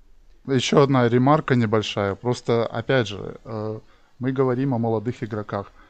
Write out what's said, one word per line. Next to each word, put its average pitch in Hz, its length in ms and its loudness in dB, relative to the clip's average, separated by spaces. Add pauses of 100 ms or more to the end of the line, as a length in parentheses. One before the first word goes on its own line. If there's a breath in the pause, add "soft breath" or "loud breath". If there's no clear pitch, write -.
(480)
Ещё 135 360 4
одна 131 260 4
ремарка 131 460 2
небольшая. 107 600 0
Просто, 117 500 -2
опять 117 420 -2
же, 98 360 -12
э, 110 360 -8 (400 soft breath)
мы 127 120 -4
говорим 131 420 0
о 117 40 -2
молодых 113 440 -2
игроках. 104 520 -8 (160 soft breath)